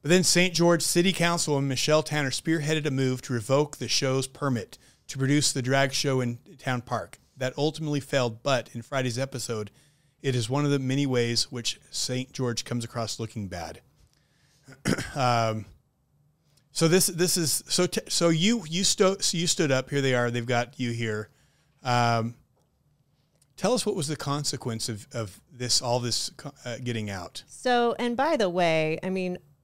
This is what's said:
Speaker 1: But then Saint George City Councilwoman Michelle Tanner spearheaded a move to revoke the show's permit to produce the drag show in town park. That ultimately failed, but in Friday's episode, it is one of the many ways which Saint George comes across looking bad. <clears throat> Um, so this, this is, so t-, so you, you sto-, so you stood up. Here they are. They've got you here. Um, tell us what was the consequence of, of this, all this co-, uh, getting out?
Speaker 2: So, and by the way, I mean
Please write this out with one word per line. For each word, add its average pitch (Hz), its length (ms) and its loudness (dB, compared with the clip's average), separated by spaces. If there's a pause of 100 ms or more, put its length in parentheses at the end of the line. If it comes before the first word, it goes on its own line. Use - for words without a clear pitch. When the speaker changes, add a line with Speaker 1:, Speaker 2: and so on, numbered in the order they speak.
Speaker 1:
But 143 80 -6
then 180 140 6
Saint 175 300 4
George 170 300 4
City 175 280 2
Councilwoman 165 560 0
Michelle 151 360 2
Tanner 147 260 -2
spearheaded 156 560 0
a 147 60 0
move 131 320 0
to 127 100 -4
revoke 135 440 0
the 120 120 -6
show's 131 380 0
permit 131 500 -4 (300)
to - 100 -10
produce 139 340 4
the 139 100 -2
drag 135 320 2
show 135 280 0
in 120 180 -4 (180)
town 123 240 -4
park. - 380 -8 (180)
That 127 200 -4
ultimately 147 420 -2
failed, 123 420 0
but 131 320 0
in 139 80 -8
Friday's 127 380 -2
episode, 120 500 -6 (520)
it 135 140 0
is 117 140 -2
one 143 140 0
of 143 80 2
the 143 80 2
many 135 260 0
ways 120 460 0
which 120 280 -6 (120)
Saint 131 400 -4
George 120 320 -4
comes 120 220 -4
across 113 340 -6
looking 107 300 -8
bad. 82 320 -10 (1040)
<clears throat> - 300 -2
Um, 113 500 2 (1040)
so 165 180 2
this, 180 180 6
this 175 300 0
is, 156 320 0
so 180 180 2
t-, - 220 -4
so 170 180 2
you, 175 400 2
you 170 160 -2
sto-, 190 360 4
so - 180 0
you 165 100 0
stood 160 240 2
up. 131 180 0
Here 143 120 0
they 131 120 2
are. 120 160 2
They've 120 160 -4
got 120 320 -2
you 123 140 -2
here. 110 380 -4 (540)
Um, 120 520 2 (1200)
tell 214 180 0
us 233 120 0
what 208 100 -2
was 151 140 -4
the 151 80 -4
consequence 135 720 -4
of, 104 240 -8
of 113 260 -8 (140)
this, 123 280 0
all 123 200 0
this - 340 -4
co-, - 160 -14 (140)
uh, 120 180 -6
getting 113 260 -4
out? 90 380 -10
Speaker 2:
So, 240 500 0
and 240 200 -2
by 302 180 2
the 208 140 2
way, 160 540 2
I 190 60 -4
mean 185 280 -4 (260)